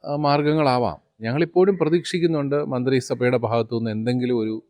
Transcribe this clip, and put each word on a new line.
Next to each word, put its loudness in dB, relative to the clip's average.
ആ, -6
മാർഗങ്ങളാവാം. 2
ഞങ്ങളിപ്പോഴും 0
പ്രതീക്ഷിക്കുന്നുണ്ട് 0
മന്ത്രിസഭയുടെ 0
ഭാഗത്തു 0
നിന്ന് -2
എന്തെങ്കിലും -2
ഒരു -4